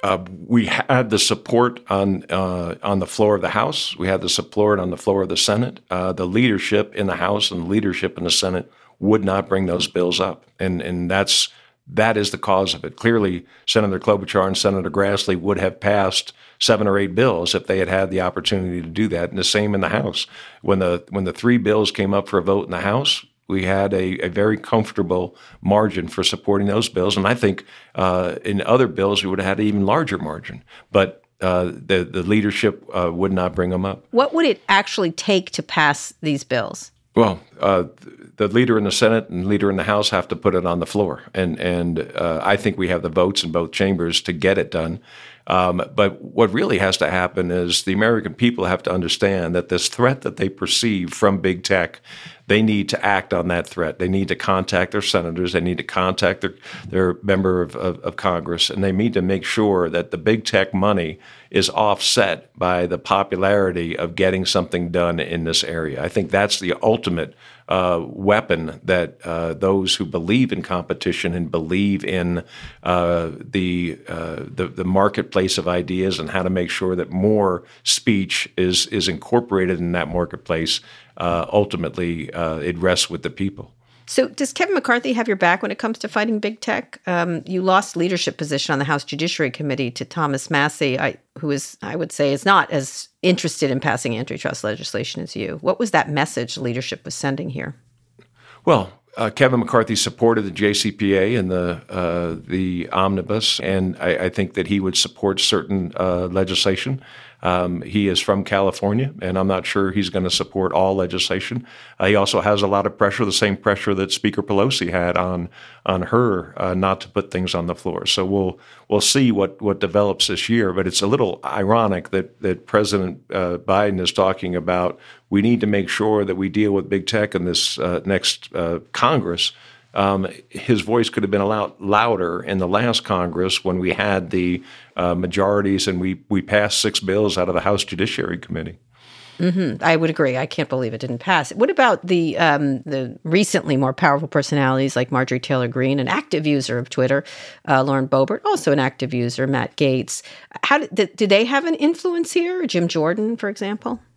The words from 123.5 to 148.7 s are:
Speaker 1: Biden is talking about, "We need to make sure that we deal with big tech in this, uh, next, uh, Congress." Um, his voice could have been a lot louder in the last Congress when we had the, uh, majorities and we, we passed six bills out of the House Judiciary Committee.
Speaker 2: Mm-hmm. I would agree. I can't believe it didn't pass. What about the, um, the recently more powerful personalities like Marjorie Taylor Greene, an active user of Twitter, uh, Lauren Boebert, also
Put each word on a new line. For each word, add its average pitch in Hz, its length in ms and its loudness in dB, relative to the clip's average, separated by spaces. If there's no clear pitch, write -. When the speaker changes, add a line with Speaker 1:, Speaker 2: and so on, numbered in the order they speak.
Speaker 1:
Biden 98 420 2
is 90 140 -2
talking 92 420 0
about, 90 420 0
"We 101 120 4
need 117 180 4
to 107 80 0
make 101 220 0
sure 107 340 2
that 95 120 -2
we 95 120 -2
deal 104 240 2
with 95 160 0
big 95 200 -2
tech 107 280 0
in 90 80 0
this, 85 340 -2
uh, 87 280 -2
next, - 500 -2
uh, 85 240 -2
Congress." 104 580 0
Um, 98 320 2
his 104 320 0
voice 113 280 0
could - 120 -4
have 101 80 -2
been 101 100 2
a 98 60 2
lot 104 340 -2
louder 98 640 0
in 95 160 -2
the 92 100 0
last 110 360 0
Congress 90 600 -2
when 92 140 0
we 90 160 0
had 95 380 0
the, 90 320 0
uh, 87 180 0
majorities 98 760 0
and 90 140 -2
we, 92 180 -2
we 95 120 2
passed 104 400 0
six - 180 0
bills 98 380 0
out 90 100 2
of 92 60 -2
the 87 80 2
House 98 220 0
Judiciary 90 560 -4
Committee. 85 400 -8
Speaker 2:
Mm-hmm. 175 460 0
I 165 120 6
would 160 140 2
agree. 143 260 0
I 139 120 -2
can't - 200 -4
believe 123 280 -4
it 117 40 -10
didn't 123 200 -6
pass. 170 340 0
What 226 160 2
about 254 380 2
the, 170 320 2
um, 143 440 2
the 135 400 -6
recently 165 540 2
more 131 160 2
powerful 143 340 2
personalities 135 680 2
like 123 160 0
Marjorie 127 280 0
Taylor 127 280 -2
Greene, 131 320 0
an 127 80 0
active 156 400 -2
user 131 320 0
of 123 100 -8
Twitter, 135 340 0
uh, 131 160 4
Lauren 135 240 0
Boebert, 135 380 2
also 403 260 0